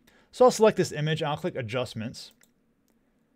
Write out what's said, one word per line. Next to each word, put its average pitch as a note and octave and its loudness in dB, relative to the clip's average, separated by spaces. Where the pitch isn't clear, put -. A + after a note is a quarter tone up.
So B3 4
I'll B3 8
select G#3+ 4
this - 0
image D#3 -2
and D3+ -2
I'll D3 -4
click - -6
Adjustments. A#2 -8